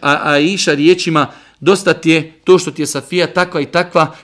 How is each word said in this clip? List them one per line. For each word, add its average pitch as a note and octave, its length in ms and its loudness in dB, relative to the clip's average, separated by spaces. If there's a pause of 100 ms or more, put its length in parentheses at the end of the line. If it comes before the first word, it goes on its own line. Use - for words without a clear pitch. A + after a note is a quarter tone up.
a, D3 200 0
Aisha D#3 520 0
riječima, D#3 520 2 (340)
„Dosta F#3 340 2
ti D#3+ 160 -2
je D#3+ 220 0 (120)
to F#3 140 6
što E3+ 120 -4
ti D3 120 -8
je C#3+ 40 -4
Safija D#3+ 400 -4
takva F3+ 340 -4
i C#3 60 -4
takva E3+ 580 -2